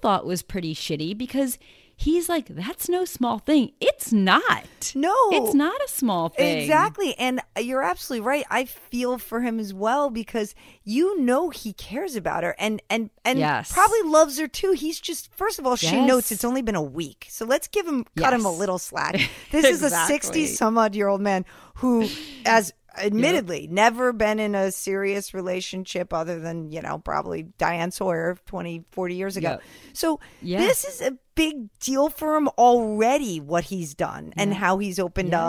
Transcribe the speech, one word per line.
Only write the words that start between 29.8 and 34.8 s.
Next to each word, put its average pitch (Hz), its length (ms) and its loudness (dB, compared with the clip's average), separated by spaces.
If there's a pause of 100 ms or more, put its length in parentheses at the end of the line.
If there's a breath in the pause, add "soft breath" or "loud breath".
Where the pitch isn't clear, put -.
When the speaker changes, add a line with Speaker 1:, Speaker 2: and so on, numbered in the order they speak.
Speaker 2:
So 320 280 -2 (200 loud breath)
Speaker 1:
Yeah. 180 200 -4
Speaker 2:
this 480 240 4
is 571 180 -10
a 254 160 -4 (160)
big 302 340 -2 (120)
deal 269 280 2
for 311 280 0
him 294 200 2
already, 233 840 4
what 156 260 -2
he's 170 300 -8
done 156 440 -6
and 202 140 0
Speaker 1:
Yeah. 196 40 -2
Speaker 2:
how 190 220 2
he's 196 200 -4